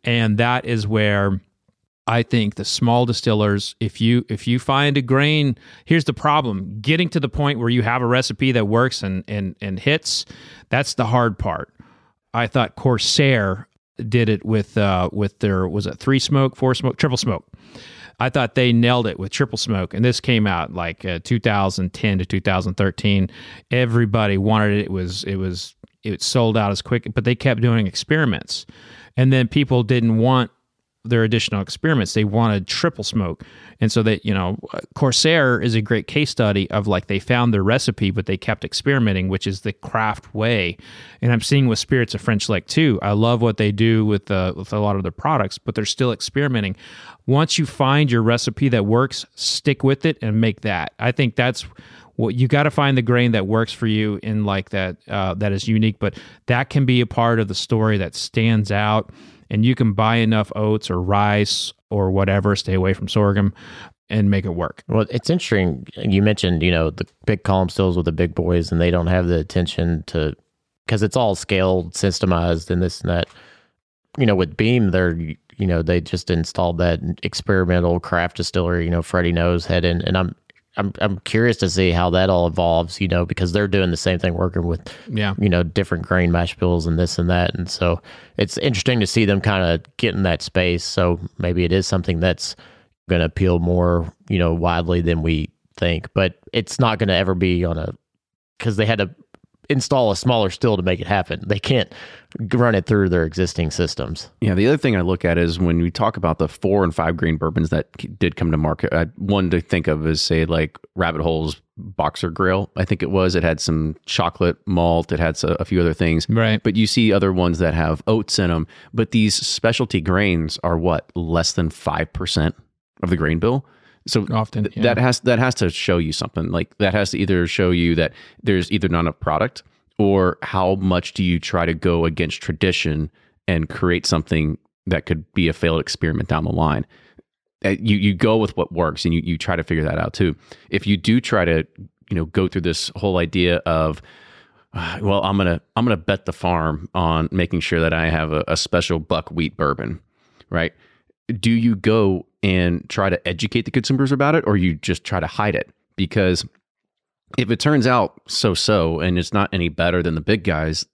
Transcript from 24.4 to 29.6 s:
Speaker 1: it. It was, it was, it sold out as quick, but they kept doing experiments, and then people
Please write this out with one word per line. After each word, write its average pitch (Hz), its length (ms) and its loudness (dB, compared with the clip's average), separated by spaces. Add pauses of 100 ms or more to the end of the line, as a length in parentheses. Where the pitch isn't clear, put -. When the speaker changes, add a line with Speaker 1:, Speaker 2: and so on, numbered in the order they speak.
Speaker 1:
it. 104 60 -2
It - 80 -6
was, 90 320 -6
it 98 120 -4
was, 92 380 -6 (300)
it 104 180 -6
sold 113 340 0
out 101 140 2
as 98 120 -4
quick, 120 320 -4
but 110 100 -2
they 120 100 2
kept 117 280 0
doing 113 240 2
experiments, - 760 -2 (520)
and 131 160 4
then 127 160 2
people 131 340 2